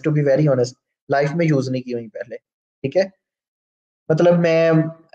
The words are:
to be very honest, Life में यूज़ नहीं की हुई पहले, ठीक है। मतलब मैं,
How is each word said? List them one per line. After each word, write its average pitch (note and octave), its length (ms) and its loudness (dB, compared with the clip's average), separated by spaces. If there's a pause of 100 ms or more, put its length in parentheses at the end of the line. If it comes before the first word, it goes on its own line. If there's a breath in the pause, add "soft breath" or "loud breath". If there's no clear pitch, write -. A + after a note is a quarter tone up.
to D#3 40 0
be D3 180 0
very C#3+ 180 2
honest, B2 260 0 (380)
Life C#3+ 200 0
में E3+ 140 -2
यूज़ C3+ 260 0
नहीं B2+ 100 -6
की B2 100 -12
हुई A#2 160 -8
पहले, A2 280 -16 (480)
ठीक C#3 140 -6
है। G3 140 0 (1000)
मतलब F3 280 4
मैं, E3 300 2 (460)